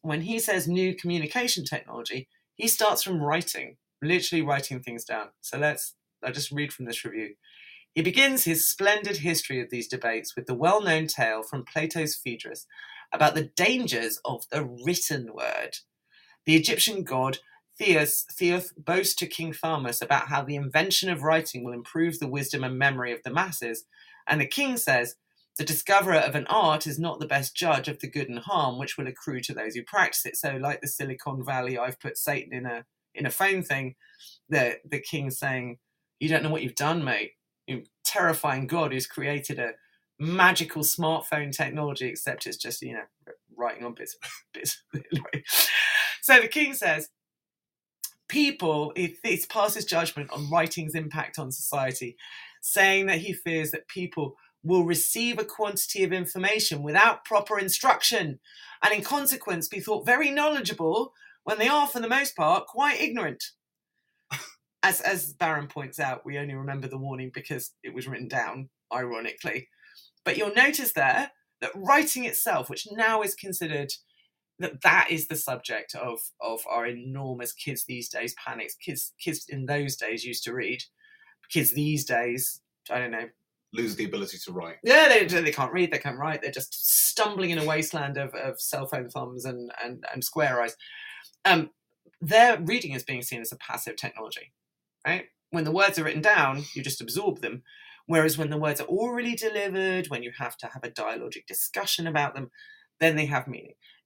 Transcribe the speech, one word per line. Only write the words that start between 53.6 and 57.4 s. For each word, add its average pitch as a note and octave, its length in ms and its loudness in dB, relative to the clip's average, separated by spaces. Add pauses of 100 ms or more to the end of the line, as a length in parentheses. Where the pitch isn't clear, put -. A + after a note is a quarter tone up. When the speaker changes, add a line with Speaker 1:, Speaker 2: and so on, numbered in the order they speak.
Speaker 1:
that - 180 -8
people." E3 480 -6 (260)
Will F3 220 6
receive A3+ 540 0
a G#3 80 -2
quantity G3+ 580 -2
of F3 80 0
information F#3 720 0
without G3 420 6
proper G#3 340 2